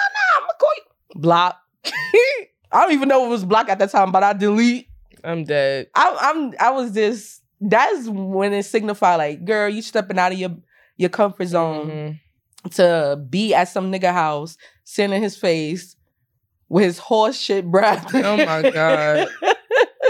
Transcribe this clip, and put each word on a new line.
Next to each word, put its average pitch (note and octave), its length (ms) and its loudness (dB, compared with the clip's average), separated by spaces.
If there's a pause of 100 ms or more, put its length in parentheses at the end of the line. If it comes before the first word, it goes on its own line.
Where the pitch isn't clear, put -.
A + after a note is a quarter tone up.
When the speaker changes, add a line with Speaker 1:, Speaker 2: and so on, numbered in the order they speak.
(160)
Speaker 1:
no, G#5 60 -2 (140)
I'm C#5 60 -2
gonna E5+ 160 -8
call D5+ 180 2
you." - 60 -16 (380)
Block. E3+ 400 2 (240)
<laughs> - 80 -10 (800)
I - 100 4
don't C#4 100 4
even C4+ 160 0
know C4 180 4
it - 20 -4
was A3+ 160 -2
block G#3+ 240 2
at F#3+ 100 0
that G3+ 140 0
time, F#3+ 180 2
but F#3 140 2
I G3+ 80 4
delete. G#3+ 560 0 (340)
Speaker 2:
I'm E3 220 -6
dead. C#3 500 -2
Speaker 1:
I, E4+ 260 2
I'm, D4 400 -2
I A#3 120 4
was B3+ 200 -4
just, G#3+ 500 -4 (180)
that's A#3 480 0
when G3 440 -2
it G3+ 120 -2
signified, G#3 520 0
like, D#3 280 -4
girl, G#3 260 0
you G#3+ 100 -6
stepping G3+ 380 -4
out F#3 140 2
of F#3 60 -8
your, F#3 120 -6 (480)
your F3+ 100 0
comfort G3 380 -2
zone D#3+ 420 -2
Speaker 2:
Mm-hmm. D3+ 840 -14
Speaker 1:
to E3 460 2 (140)
be G3 240 0
at F3 140 2
some F#3+ 240 -6
nigga F#3 200 0
house, D#3+ 440 -4 (260)
sitting G3+ 340 -2
in G#3+ 60 -2
his G3+ 140 -4
face E3 580 -4 (720)
with F3+ 160 2
his C4+ 140 -2
horse A3 400 0
shit G3 320 -2
breath. G3+ 440 2
Speaker 2:
Oh G#3+ 240 2
my C4 320 2
God. D#3+ 640 2
Speaker 1:
<laughs> - 60 -20 (720)